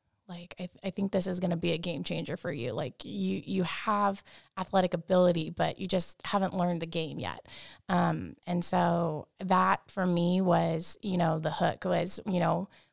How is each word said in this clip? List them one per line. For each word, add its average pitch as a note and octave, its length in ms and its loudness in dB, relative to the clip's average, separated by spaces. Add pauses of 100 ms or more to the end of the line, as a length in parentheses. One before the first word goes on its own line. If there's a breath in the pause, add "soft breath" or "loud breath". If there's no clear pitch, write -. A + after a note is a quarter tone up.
(300)
Like, F3 280 -14
I, F#3 100 -8
th-, - 180 -20
I G3 60 -4
think G3 200 -2
this F#3 160 2
is F3+ 140 -4
gonna F3 160 0
be E3 160 0
a D#3+ 40 0
game E3+ 280 -6
changer E3 320 -6
for - 160 -8
you. A#2+ 180 -6
Like, - 320 -6
you, F#3+ 420 -4
you F#3+ 180 0
have G3+ 600 0 (340 loud breath)
athletic F#3 360 2
ability, E3+ 560 4
but E3 300 -2
you F#3+ 80 -6
just - 360 0
haven't F#3+ 320 0
learned F3 260 0
the E3 40 -6
game D#3+ 340 -4
yet." - 260 -8 (440 loud breath)
Um, E3+ 560 0
and F3 180 -2
so E3+ 640 2 (140)
that F#3 400 4 (100)
for F#3+ 140 0
me F3 340 2
was, E3+ 640 2
you F#3+ 160 -2
know, D#3+ 220 2
the D#3+ 120 -2
hook - 320 -2
was, F3+ 420 0
you F#3 140 0
know, E3+ 300 0 (240 soft breath)